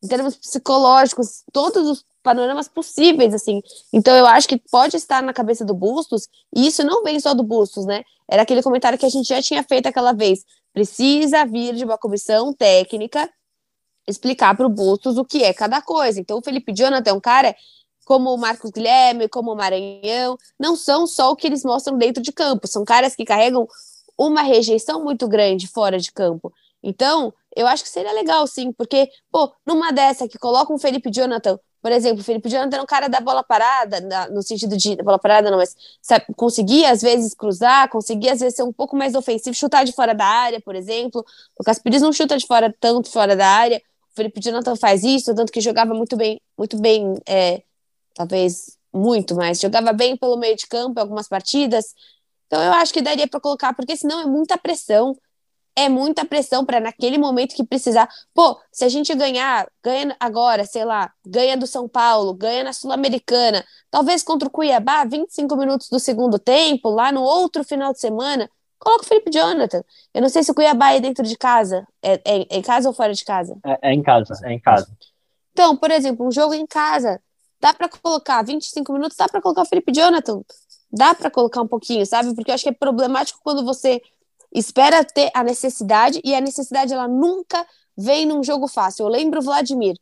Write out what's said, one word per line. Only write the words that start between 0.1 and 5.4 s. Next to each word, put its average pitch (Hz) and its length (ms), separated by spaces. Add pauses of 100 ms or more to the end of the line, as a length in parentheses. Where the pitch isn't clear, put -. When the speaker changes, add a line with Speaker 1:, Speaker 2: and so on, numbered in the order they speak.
Speaker 1:
psicológicos, 262 1120
todos 320 360
os 285 180 (180)
panoramas 254 460
possíveis, 302 640
assim. 208 280 (320)
Então, 240 220
eu 247 100
acho 233 220
que 262 100 (140)
pode 262 240
estar 269 260
na 262 120
cabeça 226 320